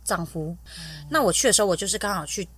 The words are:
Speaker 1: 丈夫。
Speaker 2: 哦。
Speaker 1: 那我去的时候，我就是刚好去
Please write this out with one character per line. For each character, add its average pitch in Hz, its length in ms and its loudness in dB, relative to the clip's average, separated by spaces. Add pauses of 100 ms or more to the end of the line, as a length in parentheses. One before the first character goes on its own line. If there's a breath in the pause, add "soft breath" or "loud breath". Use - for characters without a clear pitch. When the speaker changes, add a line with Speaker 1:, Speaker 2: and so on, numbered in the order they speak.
Speaker 1:
丈 175 220 0
夫。 160 220 -6
Speaker 2:
哦。 170 100 -6 (520 loud breath)
Speaker 1:
那 302 120 4
我 208 100 6
去 - 160 2
的 214 60 6
时 - 80 4
候， 202 60 4
我 180 80 4
就 202 100 -2
是 196 120 -2
刚 202 180 -2
好 156 100 -4
去 180 220 -6 (100)